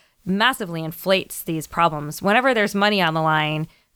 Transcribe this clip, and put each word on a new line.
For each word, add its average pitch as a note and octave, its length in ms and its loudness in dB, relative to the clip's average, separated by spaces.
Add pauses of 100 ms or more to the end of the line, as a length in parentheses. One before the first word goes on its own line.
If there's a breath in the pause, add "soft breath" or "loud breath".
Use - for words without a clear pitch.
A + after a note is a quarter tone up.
(240 soft breath)
massively F#3+ 600 -2
inflates F#3 600 -2
these D#3+ 240 -4
problems. D3+ 540 -2
Whenever B3 320 2
there's G#3 220 0
money G3+ 260 2
on D#3+ 120 2
the D#3+ 80 0
line, D#3 460 0 (280 soft breath)